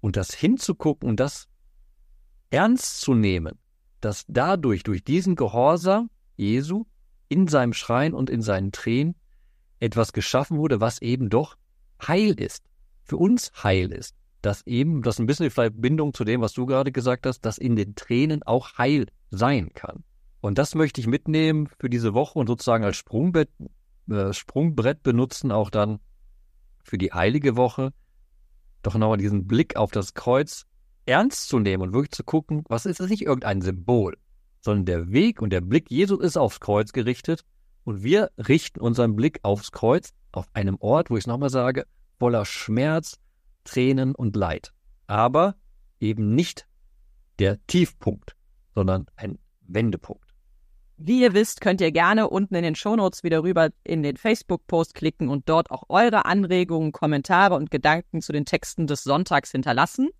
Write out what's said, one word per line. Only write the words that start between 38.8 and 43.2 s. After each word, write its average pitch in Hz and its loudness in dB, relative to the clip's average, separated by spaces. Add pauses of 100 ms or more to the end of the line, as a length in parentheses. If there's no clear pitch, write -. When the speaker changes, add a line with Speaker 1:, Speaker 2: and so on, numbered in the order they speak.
Speaker 1:
unseren 117 2
Blick 127 0
aufs 101 0
Kreuz, 131 0 (240)
auf - -10
einem 98 -2
Ort, 143 2
wo 120 0
ich 101 -2
es - -8
nochmal 127 -2
sage, 127 -2 (320)
voller 117 2
Schmerz, 147 -2 (460)